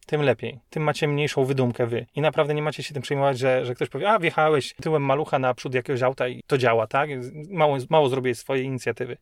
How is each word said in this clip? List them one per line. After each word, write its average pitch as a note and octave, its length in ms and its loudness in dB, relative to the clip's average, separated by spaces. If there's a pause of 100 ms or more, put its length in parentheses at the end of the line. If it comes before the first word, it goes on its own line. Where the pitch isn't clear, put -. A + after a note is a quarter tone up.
tym D3+ 160 -2
lepiej. B2 380 0 (100)
Tym D#3+ 140 -4
macie D3+ 240 0
mniejszą C#3+ 380 0
wydumkę B2+ 420 0
wy. A#2 180 -4 (100)
I C#3+ 60 -2
naprawdę D3+ 320 2
nie D3+ 80 -2
macie D3+ 220 -6
się D3+ 100 -12
tym C3+ 100 -6
przejmować, C#3 360 0
że, C3 260 2
że B2 100 -4
ktoś C3 140 -4
powie, E3 200 -2
a A3 100 4
wjechałeś D#3 640 2
tyłem D#3 220 0
malucha C#3 360 0
na B2+ 140 2
przód C3+ 200 -6
jakiegoś C3 280 -2
auta B2+ 260 0
i B2+ 200 -10
to C#3+ 100 2
działa, A2+ 300 4
tak? C#3+ 220 0 (400)
Mało, D3+ 280 2 (120)
mało D#3 200 4
zrobiłeś B2+ 280 0
swojej C3+ 280 -4
inicjatywy. B2 560 -6